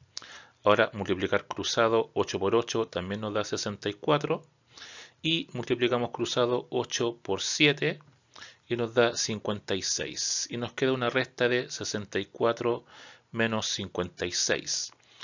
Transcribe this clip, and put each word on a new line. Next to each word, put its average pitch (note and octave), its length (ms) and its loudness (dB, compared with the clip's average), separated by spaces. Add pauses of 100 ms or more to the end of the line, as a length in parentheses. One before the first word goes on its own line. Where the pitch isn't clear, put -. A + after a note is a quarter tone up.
(640)
Ahora G#2 300 6
multiplicar G2 520 0
cruzado, A2+ 680 2
ocho G2+ 240 0
por G2 160 2
ocho A2+ 320 0
también F#2+ 340 -4
nos G#2+ 140 -4
da G#2+ 100 0
sesenta - 460 -4
y G2+ 40 -4
cuatro. - 520 -2 (760)
Y E3 320 0
multiplicamos A#2+ 580 0
cruzado A#2+ 600 0
ocho A#2+ 520 -2
por F#2+ 200 -2
siete D3 580 2 (680)
y A#2+ 80 -2
nos A2+ 180 -2
da A#2+ 220 6
cincuenta G#2 580 -2
y F#2+ 80 -2
seis. - 680 -4
Y A#2 60 -6
nos A#2+ 160 -6
queda C3 200 2
una B2 180 0
resta B2+ 380 2
de B2 200 0
sesenta G#2 520 -4
y G2 60 -4
cuatro - 580 0 (480)
menos A2+ 340 0
cincuenta F#2 580 -4
y F2+ 60 -2
seis. - 640 -2 (320)